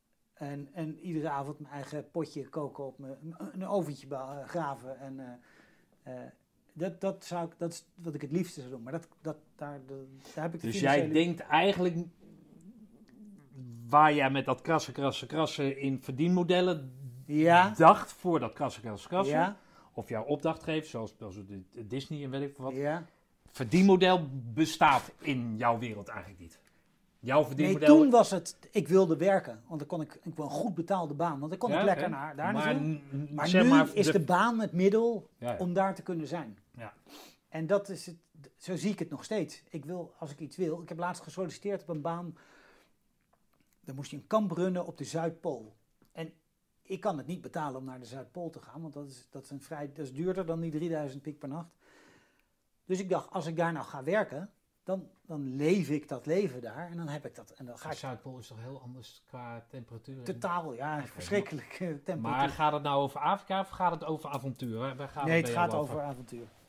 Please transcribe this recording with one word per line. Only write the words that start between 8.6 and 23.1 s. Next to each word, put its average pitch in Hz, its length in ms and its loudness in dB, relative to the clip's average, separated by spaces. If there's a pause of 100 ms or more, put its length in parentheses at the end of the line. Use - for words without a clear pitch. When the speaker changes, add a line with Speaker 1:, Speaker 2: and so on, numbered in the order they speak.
Speaker 1:
doen. 120 120 -12
Maar 127 100 -12
dat, 165 140 -8 (140)
dat, 156 160 -8 (180)
daar, 143 300 -12
de-, 135 220 -14 (260)
daar 156 100 -6
heb 165 100 -4
ik 170 80 -10
de 113 60 -4
Speaker 2:
Dus 113 100 -2
Speaker 1:
financiële 139 360 4
Speaker 2:
jij 160 100 6
denkt 170 180 -2
eigenlijk, 180 540 2 (1900)
waar 151 260 8
jij 139 180 4
met 135 140 0
dat 131 160 0
krassen, 160 320 0
krassen, 135 340 -2
krassen 147 520 0
in 135 220 -2
verdienmodellen 170 920 2 (320)
Speaker 1:
Ja. 170 440 8
Speaker 2:
dacht 180 440 8
voor 165 260 0
dat 117 140 -4
krassen, 127 280 -4
krassen, 107 280 -10
krassen, 156 280 2
Speaker 1:
Ja. 190 200 2 (360)
Speaker 2:
of 110 160 -10
jouw 110 140 -2
opdrachtgever, 156 680 -2
zoals, 110 280 -8
zoals 98 180 -12
de, 101 260 -12 (120)
de 113 140 -12
Disney 139 360 -6
en 135 60 -6
weet 139 200 -4
ik 139 80 -20
wat, 131 180 -6
Speaker 1:
Ja. 151 300 -2 (420)